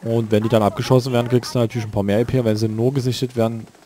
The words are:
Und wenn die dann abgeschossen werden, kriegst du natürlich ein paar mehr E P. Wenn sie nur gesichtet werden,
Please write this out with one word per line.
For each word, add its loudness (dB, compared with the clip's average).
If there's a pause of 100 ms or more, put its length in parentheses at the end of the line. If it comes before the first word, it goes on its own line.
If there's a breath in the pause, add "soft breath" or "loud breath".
Und 0
wenn 2
die 0
dann 4
abgeschossen 2
werden, 0
kriegst -2
du 0
natürlich -2
ein -10
paar -2
mehr 2
E 0
P. 0
Wenn 2
sie -2
nur 0
gesichtet -4
werden, -2 (180)